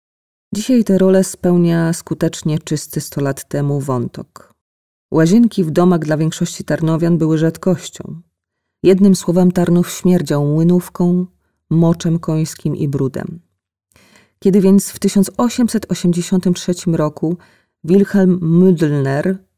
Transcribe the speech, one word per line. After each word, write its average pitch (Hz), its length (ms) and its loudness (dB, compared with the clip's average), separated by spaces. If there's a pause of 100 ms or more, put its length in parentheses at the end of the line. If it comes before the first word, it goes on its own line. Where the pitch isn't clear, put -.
(540)
Dzisiaj 226 300 0
tę 190 140 2
rolę 190 260 4
spełnia 170 680 0
skutecznie 160 680 -4
czysty - 420 -6
sto - 200 -8
lat 139 280 -6
temu 143 320 -2
wątok. - 760 -8 (580)
Łazienki 190 520 2
w 156 60 -2
domach 175 300 2
dla 156 160 -2
większości 160 480 -4
tarnowian 160 540 0
były 156 200 0
rzadkością. 165 800 -4 (640)
Jednym 190 340 4
słowem 180 360 0
Tarnów 175 380 0
śmierdział 151 560 0
młynówką, 175 800 0 (440)
moczem 165 480 0
końskim 156 580 -6
i 151 120 -4
brudem. 139 520 -6 (1000)
Kiedy 196 220 2
więc 190 300 4
w - 80 -18
tysiąc 196 380 0
osiemset 233 560 -2
osiemdziesiątym 175 640 0
trzecim 175 400 -4
roku 156 420 -4 (480)
Wilhelm 185 560 2
Müdlner 160 960 2 (220)